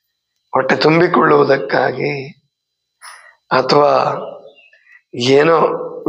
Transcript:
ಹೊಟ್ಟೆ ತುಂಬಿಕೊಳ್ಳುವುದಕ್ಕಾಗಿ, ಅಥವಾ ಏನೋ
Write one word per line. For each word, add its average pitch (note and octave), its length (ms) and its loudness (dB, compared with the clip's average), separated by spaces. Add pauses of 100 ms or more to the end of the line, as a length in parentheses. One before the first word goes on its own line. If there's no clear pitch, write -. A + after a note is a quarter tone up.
(520)
ಹೊಟ್ಟೆ C3 240 -2
ತುಂಬಿಕೊಳ್ಳುವುದಕ್ಕಾಗಿ, C#3+ 1500 0 (1200)
ಅಥವಾ C3+ 640 2 (1000)
ಏನೋ C#3+ 460 2 (480)